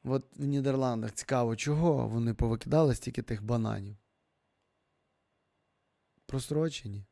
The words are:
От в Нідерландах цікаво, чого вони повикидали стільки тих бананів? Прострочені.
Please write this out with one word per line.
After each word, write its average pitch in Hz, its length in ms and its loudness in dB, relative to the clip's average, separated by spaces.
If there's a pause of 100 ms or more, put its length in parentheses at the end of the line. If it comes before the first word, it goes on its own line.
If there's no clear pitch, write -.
От 135 220 -2 (100)
в 143 100 -6
Нідерландах 131 680 0
цікаво, 120 440 0
чого 147 520 2
вони 117 260 0
повикидали 120 640 4
стільки - 260 -6
тих 107 220 -6
бананів? 107 540 -2 (2250)
Прострочені. 135 880 -4